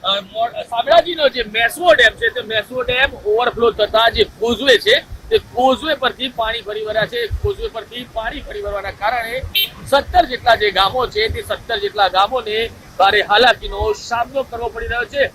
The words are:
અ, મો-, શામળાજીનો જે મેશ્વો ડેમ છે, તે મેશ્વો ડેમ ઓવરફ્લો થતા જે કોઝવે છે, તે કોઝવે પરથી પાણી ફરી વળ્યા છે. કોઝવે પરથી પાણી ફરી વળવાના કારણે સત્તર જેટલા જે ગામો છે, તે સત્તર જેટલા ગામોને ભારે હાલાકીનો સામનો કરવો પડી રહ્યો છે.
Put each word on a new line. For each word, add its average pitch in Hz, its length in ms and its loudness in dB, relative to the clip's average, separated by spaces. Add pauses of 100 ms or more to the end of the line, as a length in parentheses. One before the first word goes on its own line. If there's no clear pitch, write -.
અ, 196 160 0
મો-, 214 420 -6
શામળાજીનો 311 640 2
જે 247 140 -2
મેશ્વો 233 500 2
ડેમ 233 220 6
છે, 233 140 -2
તે 240 140 -4
મેશ્વો 220 400 -4
ડેમ 254 320 0 (120)
ઓવરફ્લો 226 440 2
થતા 214 380 2
જે 220 160 2
કોઝવે 233 540 2
છે, 262 260 2 (260)
તે 220 80 2
કોઝવે 262 560 0
પરથી 254 340 -4
પાણી 226 320 -4
ફરી 214 240 -8
વળ્યા 214 220 -2
છે. 240 200 -6
કોઝવે - 420 -4
પરથી 233 440 -12
પાણી 226 280 -6
ફરી 208 220 -12
વળવાના 202 280 -8
કારણે 233 520 -4 (460)
સત્તર 285 360 2
જેટલા 247 300 2
જે 208 160 2
ગામો 196 360 0
છે, 214 220 -2
તે 233 140 -6
સત્તર 208 360 -6
જેટલા 202 300 0
ગામોને 214 600 -2 (280)
ભારે 196 240 4
હાલાકીનો 214 680 2
સામનો 240 500 -4
કરવો 240 260 -6
પડી 233 180 -8
રહ્યો 233 180 -4
છે. 277 300 -2